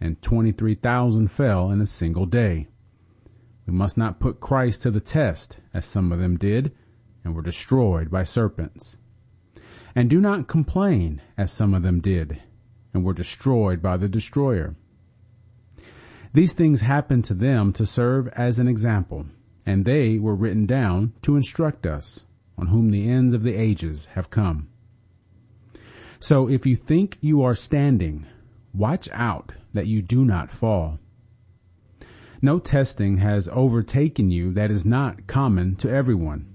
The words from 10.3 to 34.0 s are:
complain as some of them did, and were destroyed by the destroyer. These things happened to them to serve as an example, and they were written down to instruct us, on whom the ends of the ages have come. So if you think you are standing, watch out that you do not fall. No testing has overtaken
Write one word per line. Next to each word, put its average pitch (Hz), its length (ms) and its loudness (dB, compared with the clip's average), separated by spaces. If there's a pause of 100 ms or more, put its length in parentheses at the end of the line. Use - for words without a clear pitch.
complain 143 720 0 (160)
as 98 160 -2
some 101 220 2
of 90 80 0
them 90 180 2
did, 82 400 -2 (540)
and 92 100 0
were 95 80 0
destroyed 92 720 0
by 90 140 0
the 98 120 0
destroyer. 101 680 -2 (1600)
These 165 220 4
things 151 260 2
happened 131 440 0
to 101 100 -4
them 107 400 2
to 110 100 -2
serve 123 440 0
as 120 300 -2
an 123 100 2
example, 104 580 -2 (380)
and 98 200 2
they 117 340 2
were 107 160 0
written 107 320 0
down 110 460 0 (100)
to 143 140 2
instruct 147 500 -2
us, - 380 -8 (320)
on 90 120 -4
whom 110 220 4
the 104 180 0
ends 127 260 2
of 110 80 -2
the 113 120 -2
ages 90 580 -2
have 92 180 -6
come. 80 380 -2 (1500)
So 135 300 2
if 131 180 0
you 127 100 2
think 190 440 0
you 151 220 2
are 123 120 2
standing, 98 720 0 (460)
watch 110 400 -2
out 113 400 -4 (200)
that 98 140 -2
you 107 160 0
do 120 220 2
not 92 260 0
fall. 85 480 -2 (1400)
No 143 160 4
testing 104 600 0
has 101 340 0
overtaken 123 760 2